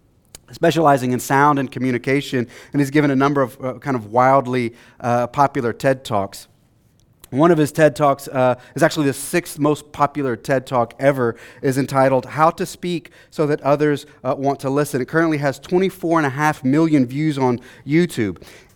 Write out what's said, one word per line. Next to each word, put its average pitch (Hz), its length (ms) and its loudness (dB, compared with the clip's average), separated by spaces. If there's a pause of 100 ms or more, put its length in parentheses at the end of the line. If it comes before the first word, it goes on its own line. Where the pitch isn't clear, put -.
(520)
specializing 143 600 2
in 123 80 0
sound 143 380 2
and 135 140 -4
communication, 131 760 -2 (240)
and 143 80 -2
he's 139 120 0
given 147 180 2
a 135 60 0
number 139 260 2
of, 123 240 -4
uh, 127 140 -6
kind 135 160 -4
of 107 160 -8
wildly, 127 640 2 (240)
uh, 120 260 -2
popular 123 480 0
ted 131 320 -2
Talks. 98 420 -6 (840)
One 151 180 4
of 175 80 4
his 151 140 0
ted 151 240 -4
Talks, 139 320 -2
uh, 127 260 0 (220)
is 139 80 0
actually 156 240 0
the 135 60 -2
sixth - 440 -6
most 147 340 -2
popular 143 440 -2
ted 131 320 -4
Talk 120 320 -2
ever, 131 360 0 (280)
is 135 160 0
entitled 135 480 2
How 156 240 2
to 180 160 -6
Speak 175 420 -8 (220)
So 151 160 -2
That 151 140 -2
Others, 143 440 0 (180)
uh, 131 140 -2
Want 135 220 -2
to 135 100 -4
Listen. 143 320 -2
It 120 60 -6
currently 160 320 0
has 143 180 -2
twenty-four 180 600 0
and 151 80 2
a - 20 0
half 151 340 -2
million 147 440 2
views 143 320 -2
on 123 200 2 (260)
YouTube. 135 580 0 (320)